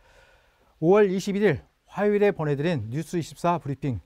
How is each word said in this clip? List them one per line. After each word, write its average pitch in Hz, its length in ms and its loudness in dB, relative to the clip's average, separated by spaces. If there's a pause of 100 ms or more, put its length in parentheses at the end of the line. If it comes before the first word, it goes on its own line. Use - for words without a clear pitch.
(800)
오월 196 300 4
이십일 196 320 -4
일 185 220 2 (240)
화요일에 208 440 2
보내드린 147 580 -4
뉴스 156 280 -6
이십사 170 400 -4
브리핑, 135 480 -6